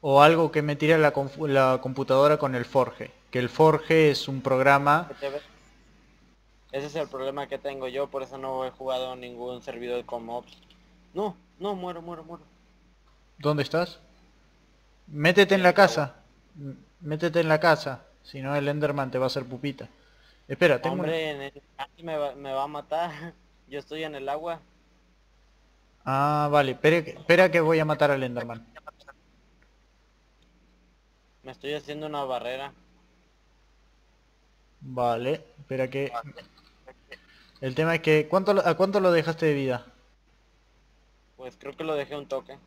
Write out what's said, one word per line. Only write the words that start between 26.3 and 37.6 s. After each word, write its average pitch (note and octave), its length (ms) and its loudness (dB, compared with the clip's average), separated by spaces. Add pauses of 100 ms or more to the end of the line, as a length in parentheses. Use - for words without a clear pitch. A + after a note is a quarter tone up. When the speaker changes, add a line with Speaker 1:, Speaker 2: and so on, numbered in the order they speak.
Speaker 1:
vale. C#3+ 220 4
Espera D#3+ 320 2
que, - 80 -14
espera F3 380 4
que E3+ 100 2
voy D#3+ 180 4
a D#3 60 2
matar D3+ 260 2
al C#3 120 0
Enderman. A#2 440 -8 (2750)
Speaker 2:
Me C3 80 -16
estoy C#3+ 220 -10
haciendo D3 320 -10
una D3 180 -6
barrera. B2+ 480 -8 (2000)
Speaker 1:
Vale, B2 640 -4 (140)
espera C3 300 -6
que C3+ 240 -6 (1500)